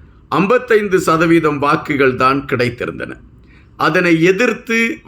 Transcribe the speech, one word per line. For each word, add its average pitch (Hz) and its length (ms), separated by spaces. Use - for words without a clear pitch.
ஐம்பத்தைந்து 208 720
சதவீதம் 165 600
வாக்குகள் 139 560
தான் 135 300
கிடைத்திருந்தன. 120 640
அதனை 160 460
எதிர்த்து 226 760